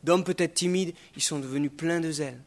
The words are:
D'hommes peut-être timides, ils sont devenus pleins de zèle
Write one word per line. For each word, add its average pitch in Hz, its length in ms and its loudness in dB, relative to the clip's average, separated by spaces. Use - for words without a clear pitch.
D'hommes 175 200 4
peut-être 170 300 0
timides, 175 400 0
ils - 60 -2
sont 151 160 -2
devenus 135 360 -2
pleins 165 260 0
de 160 100 -2
zèle 139 360 -4